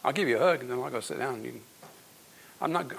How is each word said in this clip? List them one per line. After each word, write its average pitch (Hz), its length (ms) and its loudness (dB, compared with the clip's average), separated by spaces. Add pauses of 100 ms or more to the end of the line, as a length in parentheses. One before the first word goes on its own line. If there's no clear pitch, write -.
I'll 139 80 4
give 139 160 2
you 117 80 4
a 117 40 2
hug, 165 200 6
and 123 100 -10
then 123 80 -2
I'll 139 120 -4
go 120 100 -2
sit - 180 -6
down. 127 180 -2
And 110 80 -10
you - 80 -8
can... 117 100 -14 (960)
I'm 165 120 0
not, 170 260 -2